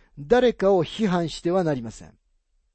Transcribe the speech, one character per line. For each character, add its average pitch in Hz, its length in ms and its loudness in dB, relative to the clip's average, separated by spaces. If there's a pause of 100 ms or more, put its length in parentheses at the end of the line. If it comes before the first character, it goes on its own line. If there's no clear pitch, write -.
(180)
誰 220 360 2
か 190 180 2
を 180 100 4
批 220 240 -4
判 175 220 0
し - 140 -12
て 170 80 -2
は 185 120 0
な 156 120 0
り 123 80 -6
ま 113 80 -12
せ 87 160 -20
ん。 - 100 -20 (580)